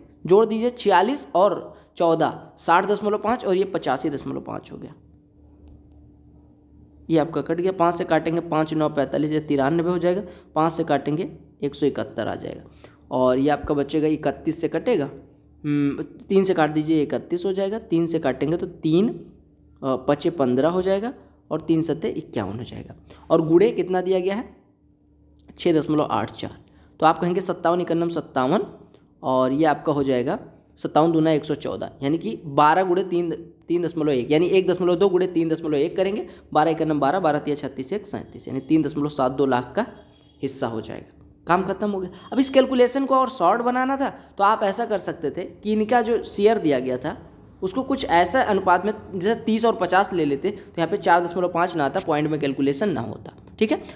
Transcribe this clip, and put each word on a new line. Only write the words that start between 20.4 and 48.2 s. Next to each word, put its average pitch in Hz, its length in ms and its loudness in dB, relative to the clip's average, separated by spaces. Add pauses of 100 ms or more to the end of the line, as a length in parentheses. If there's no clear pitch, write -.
हो 185 120 -2
जाएगा 196 300 -2 (380)
और 156 100 -4
तीन 160 220 0
सत्ते 156 280 -4
इक्यावन 104 480 -6
हो 120 60 -10
जाएगा, - 300 -14 (360)
और 160 160 4
गुणे 175 260 6
कितना 185 280 -2
दिया 185 200 0
गया 190 140 -2
है, 226 160 -8 (1000)
छः - 220 0
दशमलव 151 380 2
आठ 110 220 -2
चार। - 240 -12 (440)
तो 156 60 4
आप 156 120 4
कहेंगे 180 220 0
सत्तावन 180 400 0
इक्यावन 170 280 0
सत्तावन, 156 580 0 (560)
और 131 300 2
ये 151 140 2
आपका 147 260 0
हो 143 100 2
जाएगा 135 360 0 (400)
सत्तावन 160 340 2
दूना 160 180 4
एक 151 140 2
सौ 151 120 -2
चौदह, - 340 -8 (120)
यानी 147 160 0
कि 202 180 -6 (100)
बारह 151 380 4
गुणे 180 200 2
तीन, 175 260 -2 (380)
तीन 175 140 0
दशमलव 156 280 0
एक, 123 200 0
यानी 156 180 4
एक 190 200 4
दशमलव 180 260 2
दो 190 140 4
गुणे 180 200 2
तीन 165 200 0
दशमलव 156 280 -2
एक 151 200 0
करेंगे, 196 300 -2 (260)
बारह 156 180 4
इक्यावन 156 280 0
बारह, 143 220 2
बारह 151 180 2
तिया 143 180 -2
छत्तीस, 135 360 -8
एक 202 140 -6
सैंतीस, - 420 -12
यानी 131 140 -4
तीन 156 200 4
दशमलव 147 280 -2
सात 131 220 0
दो 139 140 0
लाख 123 300 0
का 226 100 -2 (560)
हिस्सा 135 240 -4
हो 113 140 -6
जाएगा। - 400 -14 (260)
काम 180 180 2
खत्म 196 260 -4
हो 196 100 -4
गया। 185 100 -8 (220)
अब 247 60 -2
इस 269 120 2
कैलकुलेशन 262 560 4
को 262 80 2
और 262 160 4
शॉर्ट 196 320 2
बनाना 254 340 0
था 269 120 -2 (300)
तो 196 60 2
आप 214 180 4
ऐसा 202 240 0
कर 196 140 -2
सकते 156 300 -6
थे 147 140 -8 (100)
कि 214 180 -4
इनका 214 300 2
जो 220 220 0
शेयर 214 340 2
दिया 151 220 2
गया 127 180 -2
था - 180 -8 (460)
उसको 190 200 -4
कुछ 262 240 -2
ऐसा 175 360 4